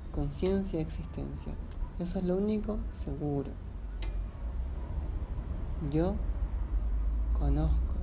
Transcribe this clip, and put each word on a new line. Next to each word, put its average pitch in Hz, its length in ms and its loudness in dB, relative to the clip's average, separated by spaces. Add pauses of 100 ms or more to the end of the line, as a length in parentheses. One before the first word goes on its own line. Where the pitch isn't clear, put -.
(140)
Conciencia, 180 640 2
existencia. 143 760 -4 (440)
Eso 185 220 0
es 180 40 2
lo 180 120 4
único 208 420 2 (120)
seguro. 143 600 -2 (2500)
Yo 170 240 4 (1300)
conozco, 147 640 4